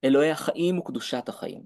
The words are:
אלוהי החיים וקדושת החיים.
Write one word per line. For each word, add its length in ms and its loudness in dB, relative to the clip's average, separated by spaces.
אלוהי 260 6
החיים 480 0
וקדושת 500 -6
החיים. 380 -10